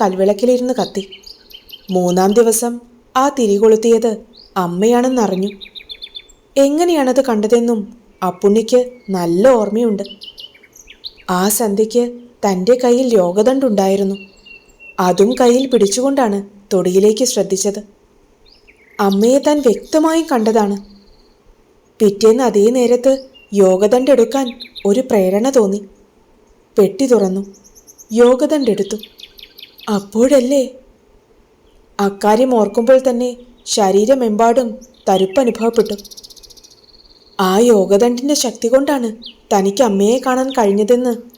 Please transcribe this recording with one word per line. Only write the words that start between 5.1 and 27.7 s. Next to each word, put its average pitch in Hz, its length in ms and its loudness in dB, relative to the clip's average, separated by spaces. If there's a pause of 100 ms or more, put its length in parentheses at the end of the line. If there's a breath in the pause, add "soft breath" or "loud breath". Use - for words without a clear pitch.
എങ്ങനെയാണത് 277 680 0
കണ്ടതെന്നും 226 760 -2 (280)
അപ്പുണ്ണിക്ക് 226 640 0 (180)
നല്ല 180 380 0
ഓർമ്മയുണ്ട്. 214 540 0 (1300)
ആ 185 180 -2
സന്ധ്യയ്ക്ക് 220 720 -2 (240)
തൻ്റെ 196 400 0
കയ്യിൽ 240 300 2
യോഗദണ്ഡുണ്ടായിരുന്നു. 196 1000 0 (840)
അതും 196 400 2
കയ്യിൽ 254 260 2
പിടിച്ചുകൊണ്ടാണ് 240 840 0 (240)
തൊടിയിലേക്ക് 196 520 0
ശ്രദ്ധിച്ചത്. 196 560 -4 (1200)
അമ്മയെ 208 380 2
താൻ 294 220 0
വ്യക്തമായും 311 720 0
കണ്ടതാണ്. 214 600 -2 (1080)
പിറ്റേന്ന് 220 440 2
അതേ 202 260 2
നേരത്ത് 247 580 0 (260)
യോഗദണ്ഡ് 202 560 2
എടുക്കാൻ 262 500 0 (260)
ഒരു 202 140 2
പ്രേരണ 214 500 0
തോന്നി. 208 300 0 (1000)
പെട്ടി 190 280 0
തുറന്നു, 196 360 0 (720)